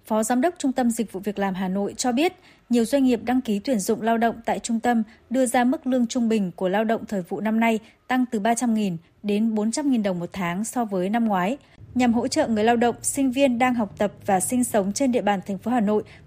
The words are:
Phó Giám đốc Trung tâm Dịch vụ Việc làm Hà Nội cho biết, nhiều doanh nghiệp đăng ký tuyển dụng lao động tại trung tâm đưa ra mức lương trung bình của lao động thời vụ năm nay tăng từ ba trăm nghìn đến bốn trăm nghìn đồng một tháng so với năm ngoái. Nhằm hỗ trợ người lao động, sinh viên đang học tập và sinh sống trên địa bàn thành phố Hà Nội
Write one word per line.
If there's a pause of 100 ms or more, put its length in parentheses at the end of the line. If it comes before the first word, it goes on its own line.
Phó
Giám
đốc
Trung
tâm
Dịch
vụ
Việc
làm
Hà
Nội
cho
biết, (360)
nhiều
doanh
nghiệp
đăng
ký
tuyển
dụng
lao
động
tại
trung
tâm (280)
đưa
ra
mức
lương
trung
bình
của
lao
động
thời
vụ
năm
nay (300)
tăng
từ
ba
trăm
nghìn (260)
đến
bốn
trăm
nghìn
đồng
một
tháng
so
với
năm
ngoái. (360)
Nhằm
hỗ
trợ
người
lao
động,
sinh
viên
đang
học
tập (140)
và
sinh
sống
trên
địa
bàn
thành
phố
Hà
Nội (240)